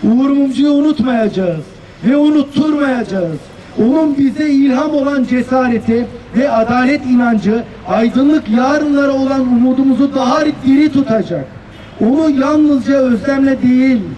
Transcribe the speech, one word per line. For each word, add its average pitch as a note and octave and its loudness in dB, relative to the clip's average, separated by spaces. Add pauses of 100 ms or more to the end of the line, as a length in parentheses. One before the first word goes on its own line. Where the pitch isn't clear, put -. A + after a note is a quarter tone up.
Uğur B3 2
Mumcu'yu C#4 0
unutmayacağız A3+ 0 (400)
ve C4 2
unutturmayacağız. C#4 0 (400)
Onun C#4 2
bize C#4 0
ilham C#4 2
olan C#4 0
cesareti A#3+ 0 (300)
ve C4+ 0
adalet B3 0
inancı, A#3 0 (240)
aydınlık C4 0
yarınlara C#4 0
olan C4+ -2
umudumuzu B3+ 2
daha C4 0 (220)
diri C#4+ 4
tutacak. G#3+ -2 (560)
Onu D4 2
yalnızca C#4 2
özlemle C4 0
değil B3+ 2 (180)